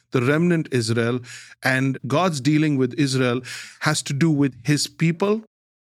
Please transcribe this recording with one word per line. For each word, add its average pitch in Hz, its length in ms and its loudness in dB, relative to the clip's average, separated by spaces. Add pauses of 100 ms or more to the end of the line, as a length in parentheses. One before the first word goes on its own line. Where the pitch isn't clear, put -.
(100)
the 131 120 0
remnant 160 500 2
Israel. 117 480 0 (420)
And 131 440 0
God's 151 340 0
dealing 151 360 2
with 127 180 0
Israel 131 480 0 (380)
has 156 220 -2
to - 100 -6
do 160 180 2
with 139 240 0 (100)
his 143 240 0
people 196 560 0 (440)